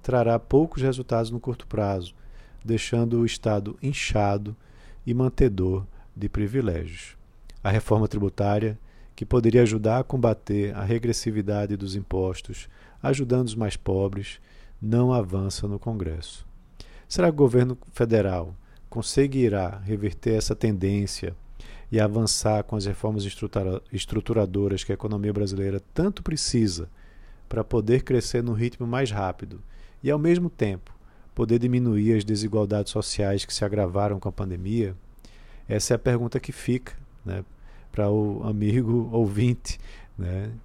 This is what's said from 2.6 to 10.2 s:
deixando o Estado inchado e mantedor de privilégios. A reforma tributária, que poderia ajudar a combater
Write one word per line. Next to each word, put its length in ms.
deixando 560
o 60
Estado 560
inchado 720
e 60
mantedor 760
de 100
privilégios. 920
A 60
reforma 400
tributária, 680
que 120
poderia 340
ajudar 380
a 60
combater 720